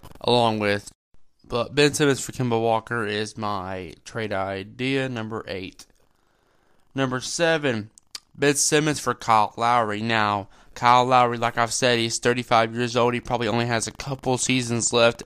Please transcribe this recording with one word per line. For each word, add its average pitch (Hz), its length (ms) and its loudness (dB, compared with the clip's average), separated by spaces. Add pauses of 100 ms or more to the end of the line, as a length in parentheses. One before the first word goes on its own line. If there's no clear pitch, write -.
(220)
along 117 360 2
with. 101 340 -2 (540)
But 120 300 -6
Ben 143 180 4
Simmons 139 280 2
for - 100 -12
Kemba 120 280 -2
Walker 113 460 0
is 104 320 -6
my 95 560 -8 (100)
trade 110 300 -8
idea, 110 760 -4
number 110 400 -8
eight. 95 380 -12 (1120)
Number 131 240 -2
seven, 143 720 -2 (420)
Ben 143 220 2
Simmons 151 440 0
for 123 140 -2
Kyle 110 440 2
Lowry. 113 440 0
Now, 107 480 0 (240)
Kyle 123 320 6
Lowry, 123 320 4
like 117 220 -2
I've 113 140 0
said, 123 260 2
he's 117 180 -2
thirty-five 120 560 2
years 117 220 -2
old. 120 180 4
He 120 60 -4
probably 117 280 -4
only 117 200 0
has 117 200 -2
a 107 40 -8
couple 135 480 -4
seasons 120 520 0
left 117 340 4